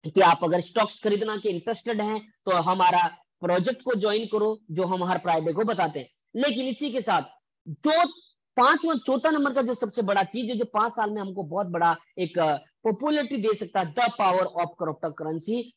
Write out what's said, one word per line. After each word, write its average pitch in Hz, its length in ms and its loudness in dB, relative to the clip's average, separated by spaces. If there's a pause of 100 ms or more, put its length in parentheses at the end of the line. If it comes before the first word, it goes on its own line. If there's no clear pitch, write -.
कि 190 120 4
आप 170 220 6
अगर 175 180 2
स्टॉक्स 214 420 -4
खरीदना 214 340 0
के 208 120 -2
इंटरेस्टेड 214 520 -4
हैं, 214 320 -6 (120)
तो 196 60 0
हमारा 180 560 4 (340)
प्रोजेक्ट 180 400 0
को 254 140 -2
ज्वाइन 214 300 0
करो, 214 340 -2 (120)
जो 170 120 -2
हम 185 200 -2
हर 175 140 0
फ्राइडे 165 360 0
को 190 100 0
बताते 180 360 0
हैं। 123 100 -12 (260)
लेकिन 254 300 0
इसी 269 260 -4
के 247 100 -2
साथ 185 200 0 (460)
जो 311 400 2 (500)
पांचवा, 302 380 4
चौथा 262 340 0
नंबर 285 240 2
का 262 80 2
जो 247 120 -2
सबसे 233 280 -4
बड़ा 196 220 2
चीज 220 280 -4
है, 240 60 -4
जो 233 80 -2
पांच 226 280 -2
साल 214 180 -2
में 214 100 -6
हमको 190 220 -8
बहुत 175 240 -4
बड़ा 170 300 2 (200)
एक, 170 220 -4
अ, 156 160 2
पॉपुलैरिटी 262 800 -2
दे 214 160 0
सकता 202 260 -4
है, 170 140 -2
the 240 120 2
power 185 400 2
of 170 220 -4 (160)
cryptocurrency। 160 760 -6 (160)